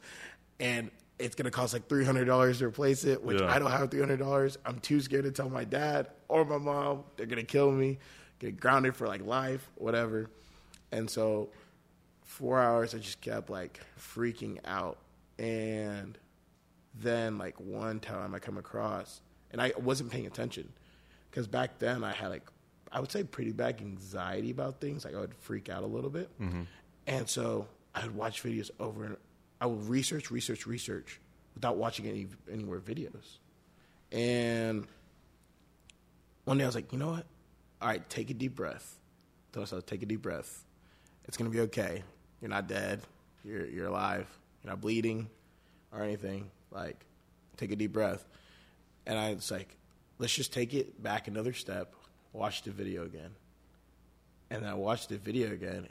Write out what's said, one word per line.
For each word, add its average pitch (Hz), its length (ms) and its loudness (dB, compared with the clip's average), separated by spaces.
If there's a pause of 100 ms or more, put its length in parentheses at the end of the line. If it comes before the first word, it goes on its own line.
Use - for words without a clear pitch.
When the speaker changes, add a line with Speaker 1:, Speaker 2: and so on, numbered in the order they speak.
(600)
Speaker 1:
And 120 300 0 (300)
it's 120 160 -2
gonna 127 160 -2
cost, 123 220 2
like, 117 140 -4
three 139 180 4
hundred 131 200 6
dollars 127 340 8
to 131 80 2
replace 135 360 4
it," 135 180 4
which 101 180 4
Speaker 2:
Yeah. 95 140 6
Speaker 1:
I 135 60 8
don't 139 100 4
have 131 220 2
three 139 80 2
hundred 139 180 4
dollars. 135 480 4
I'm 123 140 -4
too 147 220 4
scared 135 240 2
to 135 60 0
tell 131 180 -2
my 127 140 -2
dad 147 460 2 (180)
or 160 180 8
my 147 120 2
mom. 143 460 2 (140)
They're 113 100 -4
gonna 117 160 0
kill 143 280 8
me, 135 280 4 (400)
get 104 200 -4
grounded 131 360 6
for, 120 120 -2
like, 98 160 -2
life, 131 520 0
whatever. 110 560 0 (600)
And 113 160 -2
so 107 420 2 (720)
four 127 360 0
hours, 117 360 6
I - 20 -6
just - 240 -10
kept, 110 300 -4
like, 92 280 -8 (200)
freaking 117 640 -4
out. 92 320 -2 (400)
And 107 800 -2 (800)
then, 113 420 0
like, 92 220 -8
one 107 400 -4
time 98 340 -6
I 92 60 -6
come 101 180 -8
across, 104 640 -4 (300)
and 117 100 -2
I 127 160 4
wasn't 127 320 0
paying 123 160 -4
attention - 480 -6 (580)
'cause 123 140 -2
back 123 320 -2
then 120 260 0
I 107 100 -2
had, 98 160 -4
like, 85 180 -8 (440)
I 123 100 -2
would 135 100 -4
say 202 120 0
pretty 120 280 -4
bad 117 300 -2
anxiety 95 680 -4
about 135 300 -4
things. 147 240 -6
Like, 67 100 -10
I 95 60 -6
would 98 160 -6
freak - 340 -8
out 95 140 -4
a 104 40 -4
little 123 220 -4
bit. 165 200 -6 (100)
Speaker 2:
Mm-hmm. 90 240 -2 (420)
Speaker 1:
And 131 240 -2
so 113 380 -2 (260)
I - 120 -4
would 110 100 -6
watch 110 260 -4
videos 113 380 -4
over 110 240 -6
and 107 140 -8 (420)
I 123 60 2
would 107 240 0
research, 135 420 0
research, 120 340 -4
research 117 540 -6 (340)
without 113 240 0
watching 110 300 0
any, 104 200 -4 (220)
anywhere 98 300 -4
videos. 113 600 -8 (720)
And 117 760 2 (1600)
one 139 120 4
day 139 60 4
I 131 40 4
was 117 80 0
like, - 180 -6
"You 131 60 -2
know 151 120 0
what? 165 140 -4 (560)
All 113 80 0
right, 92 200 -2
take 110 200 -4
a 131 40 -2
deep 123 220 -2
breath." - 440 -8 (520)
Tell 110 100 -6
myself, 95 240 -6
"Take 98 180 -6
a - 20 -4
deep 107 160 -2
breath. - 420 -6 (600)
It's - 120 -10
gonna 117 120 -2
be 113 120 0
okay. 98 420 0 (380)
You're 113 80 -8
not 101 180 0
dead. 101 340 -2 (420)
You're, 104 220 -6
you're 90 220 -6
alive. 95 400 0 (360)
You're 98 80 -8
not 95 100 -8
bleeding 110 480 0 (600)
or 107 120 -6
anything. 101 480 -6 (200)
Like, 90 340 -10 (520)
take 101 140 -4
a 104 40 -2
deep 104 160 2
breath." 101 340 2 (800)
And 110 120 -2
I 107 160 0
was - 180 -6
like, 95 240 -8 (440)
"Let's 117 140 0
just 135 200 -2
take 120 200 0
it 135 280 -2
back 107 260 -2
another 110 260 -2
step, 92 420 -6 (380)
watch 104 300 -4
the 104 80 -8
video 95 320 -6
again." 85 320 -12 (1120)
And 107 140 -4
then 104 80 -4
I 101 40 -4
watched 104 340 0
the 104 80 -4
video 107 340 0
again, 92 400 -6